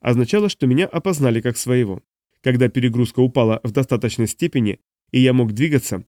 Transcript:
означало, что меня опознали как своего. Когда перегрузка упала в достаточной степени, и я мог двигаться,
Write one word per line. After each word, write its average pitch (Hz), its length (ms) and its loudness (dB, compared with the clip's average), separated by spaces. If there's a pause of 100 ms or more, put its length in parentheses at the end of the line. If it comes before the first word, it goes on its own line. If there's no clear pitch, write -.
означало, 127 480 0
что - 180 -2
меня 135 200 2
опознали 143 560 0
как 120 160 -4
своего. 123 440 -2 (400)
Когда 123 260 2
перегрузка 120 520 0
упала 123 420 2
в 113 100 -6
достаточной 120 540 -2
степени, 113 540 -4 (320)
и 127 80 2
я 127 120 4
мог 123 200 0
двигаться, 123 540 -2